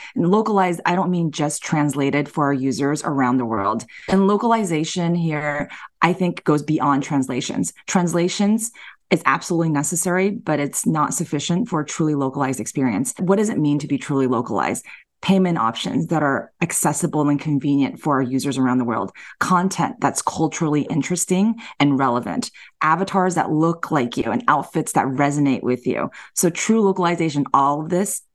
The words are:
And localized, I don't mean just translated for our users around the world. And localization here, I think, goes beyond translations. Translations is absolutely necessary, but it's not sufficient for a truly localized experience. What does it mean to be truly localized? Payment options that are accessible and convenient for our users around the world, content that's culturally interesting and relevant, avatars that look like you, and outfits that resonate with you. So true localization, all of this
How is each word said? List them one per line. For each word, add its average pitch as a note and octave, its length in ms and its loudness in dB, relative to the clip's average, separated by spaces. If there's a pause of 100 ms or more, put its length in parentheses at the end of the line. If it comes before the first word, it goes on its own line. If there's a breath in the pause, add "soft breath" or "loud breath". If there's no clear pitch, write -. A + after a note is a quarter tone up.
(140 loud breath)
And F3 160 2
localized, G3 560 2
I F3 100 2
don't F3+ 140 0
mean E3+ 220 0
just D3+ 320 -4
translated C#3+ 640 0
for D3+ 160 0
our C#3 80 2
users C#3 500 -2
around C3 340 0
the B2 80 0
world. A2 400 -2 (240 loud breath)
And F#3+ 180 4
localization F3+ 880 0
here, D3+ 560 -2 (320 loud breath)
I F3 100 2
think, F3 300 -2
goes D3+ 180 2
beyond C#3+ 400 2
translations. C3 720 -2 (140)
Translations F#3 840 0 (380 loud breath)
is E3+ 160 2
absolutely E3 440 0
necessary, F3 600 0
but D#3 300 -2
it's - 260 -4
not D#3 300 0
sufficient E3+ 520 -2
for D#3 140 -2
a D3 40 -4
truly D#3 280 0
localized C3+ 460 -2
experience. A#2+ 580 -2
What F#3+ 200 2
does G#3+ 120 0
it - 80 -4
mean D3 220 2
to D3 80 -6
be C#3+ 100 -2
truly C3+ 300 0
localized? A#2 580 -2 (360 loud breath)
Payment F#3 360 2
options A#2 500 -2
that D#3+ 140 0
are C#3 300 0 (100)
accessible D3+ 680 0
and C#3+ 100 2
convenient C#3 600 0
for D3 160 0
our C3+ 60 2
users C3 380 -2
around B2+ 180 2
the B2 60 2
world, A2+ 280 -2 (280 loud breath)
content F3+ 600 0
that's - 220 0
culturally D3+ 600 0
interesting F3+ 720 0 (240 loud breath)
and C#3+ 180 4
relevant, A#2+ 540 -2 (300 loud breath)
avatars F3+ 520 2
that E3 160 0
look E3 400 0
like B2+ 280 0
you, C3+ 80 -2
and A2+ 220 -2
outfits D3+ 440 0
that C3 160 2
resonate C#3+ 560 2
with B2 240 -2
you. D#2+ 240 -2 (240 loud breath)
So F3 160 2
true A3 300 2
localization, F3 640 0 (100)
all C#3+ 260 2
of D#3+ 80 -8
this F#3 320 -2 (140)